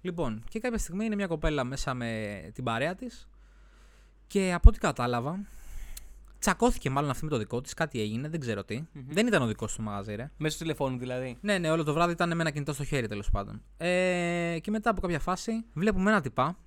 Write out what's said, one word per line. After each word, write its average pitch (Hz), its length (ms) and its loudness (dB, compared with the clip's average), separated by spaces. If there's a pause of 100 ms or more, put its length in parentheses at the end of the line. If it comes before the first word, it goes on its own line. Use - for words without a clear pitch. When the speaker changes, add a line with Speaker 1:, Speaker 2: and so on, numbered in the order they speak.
Speaker 1:
Λοιπόν, 143 440 -2
και 220 100 -6
κάποια 233 180 -2
στιγμή 196 280 -2
είναι 214 100 0
μια 202 120 -2
κοπέλα 156 360 0
μέσα 131 300 -4
με 110 480 -4 (120)
την 131 100 -8
παρέα 123 320 0
της - 320 -14 (1000)
και 190 260 2
από 175 160 12
ό,τι 214 100 6
κατάλαβα, 131 600 0 (1000)
τσακώθηκε 214 500 2
μάλλον 139 200 0
αυτή 131 140 -2
με 156 60 -2
το 143 80 0
δικό 117 240 -2
της, - 120 -12
κάτι 147 280 -2
έγινε, 113 280 -2
δεν 165 100 -4
ξέρω 110 240 -4
τι. 107 120 -6 (180)
Speaker 2:
Μμμ. 139 160 -14
Speaker 1:
Δεν 202 180 2
ήταν 196 140 4
ο 123 60 2
δικός 107 280 -2
του 117 60 -8
μαγαζί, 104 340 -6
ρε. 123 220 -8
Speaker 2:
Μέσω 151 200 -2
τηλεφώνου 139 400 -2
δηλαδή. 127 440 -6
Speaker 1:
Ναι, 202 160 0
ναι, 160 140 2
όλο 165 120 2
το 147 100 0
βράδυ 170 180 4
ήταν 170 240 0
με 170 60 0
ένα 160 100 0
κινητό 147 220 -4
στο 139 100 -4
χέρι, 131 240 0
τέλος 101 240 -4
πάντων. 104 300 -2 (160)
Ε, 175 840 2
και 208 100 -4
μετά 220 180 2
από 190 120 0
κάποια 175 180 0
φάση 185 320 -2 (220)
βλέπουμε 196 380 4
ένα 208 100 4
τυπά 135 460 0